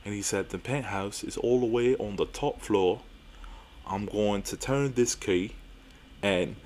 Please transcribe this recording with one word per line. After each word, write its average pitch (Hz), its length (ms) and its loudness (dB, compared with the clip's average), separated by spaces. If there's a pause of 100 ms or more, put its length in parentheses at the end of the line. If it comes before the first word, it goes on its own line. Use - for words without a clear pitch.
And 104 100 -6
he 101 80 -4
said, 98 280 0
The - 80 -6
penthouse 101 640 -4
is - 140 -8
all 120 220 4
the 123 60 4
way 120 300 4
on 104 200 -4
the 98 100 2
top - 360 -4
floor. 98 400 4 (880)
I'm 98 180 -4
going 101 380 2
to - 140 -6
turn 139 360 0
this 123 220 4
key. 95 400 0 (680)
And 92 340 2 (100)